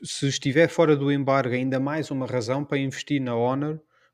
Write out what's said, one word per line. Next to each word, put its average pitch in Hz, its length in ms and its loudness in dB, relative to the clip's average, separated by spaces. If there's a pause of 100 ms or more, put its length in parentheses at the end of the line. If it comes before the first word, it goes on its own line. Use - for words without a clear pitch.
se - 240 -4
estiver 143 420 2
fora 156 280 4
do 139 140 0
embargo, 135 440 2
ainda 131 240 0
mais 143 320 -2
uma 131 160 -4
razão 127 380 -2
para 143 140 -2
investir 135 420 -2
na 123 140 -2
Honor, 139 440 0 (340)